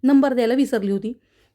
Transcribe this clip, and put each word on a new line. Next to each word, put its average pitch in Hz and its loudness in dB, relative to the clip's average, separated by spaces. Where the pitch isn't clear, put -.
नंबर 269 4
द्यायला 240 0
विसरली 233 -2
होती. 196 -6